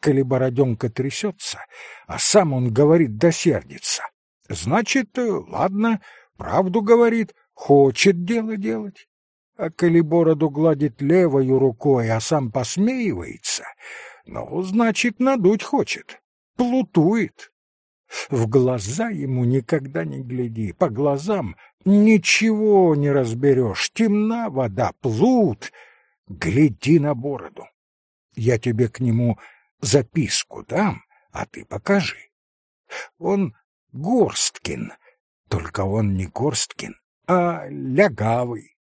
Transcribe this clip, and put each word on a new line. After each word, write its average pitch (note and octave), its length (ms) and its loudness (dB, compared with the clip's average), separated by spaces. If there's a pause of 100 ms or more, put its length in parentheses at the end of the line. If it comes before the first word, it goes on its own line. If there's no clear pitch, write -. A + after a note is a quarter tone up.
Коли C#3 220 2
бородёнка B2+ 640 0
трясётся, - 680 -6 (480)
а - 120 -12
сам F3 340 4
он B2+ 200 0
говорит D3 440 4
да E3 160 4
сердится, - 680 -4 (460)
значит, E3 680 -2
э, B3+ 140 -2
ладно, F#3+ 720 -2 (360)
правду F#3 460 0
говорит, A3+ 520 4 (200)
хочет C#3+ 720 4
дело A3 320 -4
делать. G#3 520 -8 (480)
А E3 140 -6
коли E3+ 300 4
бороду D#3+ 500 2
гладит D3 500 0
левою C#3 580 2
рукой, B2+ 520 2
а A2+ 100 0
сам C3+ 300 -2
посмеивается, F3+ 1120 -4 (600)
ну, A#1 360 -8
значит, A3 580 0
надуть A3+ 420 2
хочет, - 580 -4 (360)
плутует. A3+ 960 0 (760)
В A#2 180 0
глаза B2 600 0
ему C3+ 360 -4
никогда C3+ 600 -2
не C#3 160 -10
гляди, A#2 520 -6
по F3 160 -2
глазам C#3 680 -4 (280)
ничего G#3 1120 4
не C#3+ 160 0
разберёшь, B2+ 800 0
темна A3 580 0
вода, A#2 500 -2
плут. E3 720 2 (560)
Гляди A#2+ 680 2
на D3 160 0
бороду. B2 520 -10 (680)
Я A#2 240 0
тебе A#2 300 0
к - 120 -10
нему A#2+ 380 0 (420)
записку - 840 -2
дам, F#3 380 -4 (280)
а - 160 -10
ты - 180 -20
покажи. - 640 -4 (880)
Он F#3 360 -2 (380)
Горсткин, C3+ 1000 -2 (560)
только F#2 360 -4
он G2+ 300 0
не F#2 120 -4
Горсткин, - 720 -6 (300)
а F3 420 0
Лягавый. B2+ 1080 -2 (160)